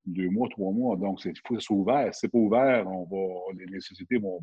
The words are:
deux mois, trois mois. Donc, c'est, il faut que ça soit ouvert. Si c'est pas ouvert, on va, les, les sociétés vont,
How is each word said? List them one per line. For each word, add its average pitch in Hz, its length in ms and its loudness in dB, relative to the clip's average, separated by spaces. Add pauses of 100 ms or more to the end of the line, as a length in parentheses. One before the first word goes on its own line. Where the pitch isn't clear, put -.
deux 92 260 -2
mois, 113 200 2
trois 95 200 -4
mois. 113 260 0
Donc, 95 240 -4
c'est, - 100 -4
il - 140 -12
faut 123 100 -2
que 110 60 -2
ça - 60 -12
soit 107 100 2
ouvert. 110 380 2
Si - 60 -14
c'est 107 80 -2
pas 123 100 2
ouvert, 117 480 4
on 92 200 -6
va, 92 520 -4
les, 92 80 -14
les 95 140 -10
sociétés 95 380 -4
vont, 95 240 -4